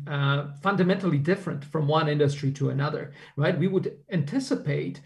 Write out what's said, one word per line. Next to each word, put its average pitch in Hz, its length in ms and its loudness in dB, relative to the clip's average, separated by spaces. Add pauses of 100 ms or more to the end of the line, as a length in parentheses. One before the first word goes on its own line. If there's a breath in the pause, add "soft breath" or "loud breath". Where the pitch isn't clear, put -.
(180)
uh, 143 240 2 (240)
fundamentally 185 540 2 (120)
different - 420 -4
from 151 240 2
one 151 180 2
industry 139 440 2
to 135 140 0
another, 143 300 -2 (400 loud breath)
right? 170 220 2
We 190 100 0
would 185 160 0 (280)
anticipate 147 880 -2